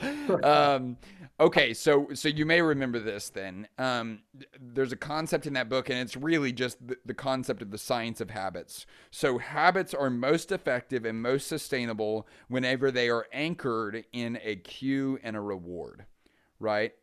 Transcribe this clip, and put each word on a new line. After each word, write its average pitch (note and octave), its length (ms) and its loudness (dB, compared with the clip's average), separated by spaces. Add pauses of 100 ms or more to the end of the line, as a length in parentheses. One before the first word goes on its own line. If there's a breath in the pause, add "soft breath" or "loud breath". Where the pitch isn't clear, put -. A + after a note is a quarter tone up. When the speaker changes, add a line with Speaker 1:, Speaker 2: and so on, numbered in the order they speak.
Speaker 1:
<laughs> C#4+ 280 -6
Right. F3 160 4
Speaker 2:
Um, C#3+ 520 6 (440 loud breath)
Okay, D3+ 340 6
so, C#3+ 400 4
so D#3 140 0
you D3+ 180 0
may E3+ 160 6
remember C3+ 380 2
this G#2 280 -6
then. G2 380 -10 (100)
Um, A#2 440 -4 (180)
th-, C3+ 100 -20 (120)
there's B2 320 -2
a - 40 -8
concept D#3 520 -2
in C#3 60 -6
that B2 140 0
book, C3 220 0
and B2+ 80 0
it's B2+ 180 -6
really C#3+ 360 0
just B2 340 -4
the, B2+ 180 -6
the A#2+ 100 -8
concept C3 460 -4
of G2+ 120 -10
the G#2+ 60 -8
science A#2 420 -2
of G2 100 -6
habits. F#2 560 -8 (240 soft breath)
So C3 280 0
habits E3 540 2
are C#3 180 0
most C3+ 420 2
effective B2 520 -2
and A2+ 160 -2
most C3 280 0
sustainable A2 800 -2 (180 soft breath)
whenever B2+ 460 0
they A#2+ 180 2
are A#2 220 0
anchored A#2 800 -4
in A#2 320 -6
a G#2+ 120 -4
cue C3+ 680 -4
and A2 100 -6
a G#2+ 60 -6
reward, F2 640 -8 (560)
right? G#2+ 320 0 (100)